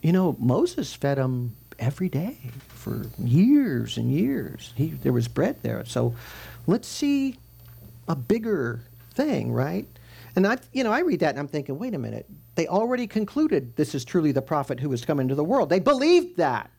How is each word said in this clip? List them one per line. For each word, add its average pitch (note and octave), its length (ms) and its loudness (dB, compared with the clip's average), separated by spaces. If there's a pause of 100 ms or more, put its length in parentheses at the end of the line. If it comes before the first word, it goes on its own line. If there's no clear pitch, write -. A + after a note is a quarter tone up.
you D#3+ 100 4
know, F#3 280 4
Moses F#3+ 560 2
fed C#3 240 0
'em B2 360 -2 (220)
every D3 320 -2
day F3+ 280 -4 (320)
for - 360 -8 (180)
years D3 720 4
and A#2 140 0
years. A3 640 -2
He, D3 120 0
there C3+ 260 -2
was A#2+ 140 2
bread - 340 0
there. A2+ 240 -4
So A#2+ 300 -2 (500)
let's A3 220 0
see C#4 500 0 (720)
a E3 80 0
bigger C#3+ 680 0 (320)
thing, F3+ 380 0
right? C#3+ 340 -2 (500)
And F#3+ 120 4
I, A#3 100 2 (160)
you C4 100 0
know, A3 80 2
I B3+ 100 2
read D4 180 0
that D#3 120 2
and B2 80 -4
I'm C#3+ 80 -4
thinking, C#3 300 -6
"Wait A#3 160 -6
a D#3 60 -4
minute. A2 280 -8 (280)
They E3 120 0
already A#3+ 380 0
concluded G3+ 680 0
this D3+ 180 0
is C3+ 120 -4
truly D#3 260 2
the C3+ 100 2
prophet C3+ 380 -2
who C#3 80 -4
was B2 140 -2
to - 60 -14
come D3 120 2
into C3 160 0
the D3 80 0
world." F#3 260 2
They F3+ 100 4
believed D4+ 580 4
that. B2+ 420 0